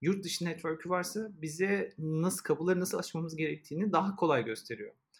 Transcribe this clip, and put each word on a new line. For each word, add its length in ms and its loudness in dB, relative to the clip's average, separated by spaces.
yurt 220 2
dışı 220 -4
network'ü 440 -4
varsa 440 -2
bize 640 -2
nasıl, 460 0
kapıları 360 4
nasıl 180 0
açmamız 380 -4
gerektiğini 560 -2
daha 240 4
kolay 300 4
gösteriyor. 480 -8